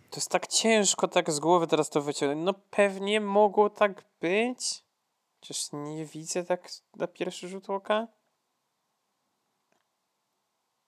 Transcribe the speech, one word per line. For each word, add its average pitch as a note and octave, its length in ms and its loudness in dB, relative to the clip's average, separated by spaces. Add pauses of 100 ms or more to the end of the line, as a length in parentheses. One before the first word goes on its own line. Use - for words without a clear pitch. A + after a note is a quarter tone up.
To - 80 -18
jest - 140 -6
tak F3+ 160 0
ciężko G#3+ 600 2
tak F3 240 2
z D3 80 -2
głowy E3 280 4
teraz D3+ 220 2
to D3+ 120 0
wyciągnąć. D3 440 -2
No G3 80 2 (180)
pewnie G3+ 500 0
mogło G#3 480 4
tak G#3 340 0 (180)
być. A3 640 -2 (560)
Chociaż - 340 -10
nie D3+ 320 -8
widzę D#3+ 380 -6
tak F3+ 260 -4 (280)
na E3+ 100 -2
pierwszy F3+ 400 -8
rzut F#3+ 220 -12
oka. G#3+ 380 -2 (2750)